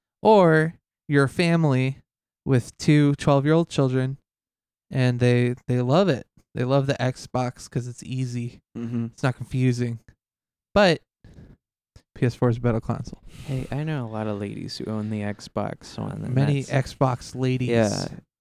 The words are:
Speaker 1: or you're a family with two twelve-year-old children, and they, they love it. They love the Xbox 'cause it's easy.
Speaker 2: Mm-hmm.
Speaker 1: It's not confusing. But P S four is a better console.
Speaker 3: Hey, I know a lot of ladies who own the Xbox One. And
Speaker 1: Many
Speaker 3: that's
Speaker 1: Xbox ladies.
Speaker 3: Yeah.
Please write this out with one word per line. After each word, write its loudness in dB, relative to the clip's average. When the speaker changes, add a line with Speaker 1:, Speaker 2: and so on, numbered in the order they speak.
Speaker 1:
or 6
you're 4
a 2
family 2
with 0
two 4
twelve-year-old 2
children, -2
and 0
they, 2
they 0
love 2
it. -2
They -4
love 2
the -2
Xbox -6
'cause -6
it's -16
easy. -8
Speaker 2:
Mm-hmm. -6
Speaker 1:
It's -10
not 0
confusing. -2
But 4
P -2
S 0
four 2
is 2
a -12
better 0
console. -8
Speaker 3:
Hey, -6
I -4
know -6
a -14
lot -6
of -4
ladies -8
who -10
own -6
the -4
Xbox -8
One. -8
And -6
Speaker 1:
Many 2
Speaker 3:
that's -4
Speaker 1:
Xbox -2
ladies. -2
Speaker 3:
Yeah. 2